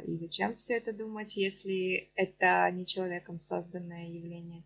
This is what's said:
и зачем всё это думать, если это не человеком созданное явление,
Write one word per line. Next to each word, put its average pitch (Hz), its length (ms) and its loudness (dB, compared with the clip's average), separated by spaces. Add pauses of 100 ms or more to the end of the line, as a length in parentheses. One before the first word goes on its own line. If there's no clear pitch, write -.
и 165 120 -4
зачем 190 380 -2
всё 247 200 6
это 233 200 -2
думать, 214 400 -2
если 190 800 0
это 180 560 4
не 180 160 -4
человеком 175 540 -2
созданное 170 680 -2
явление, 170 580 -12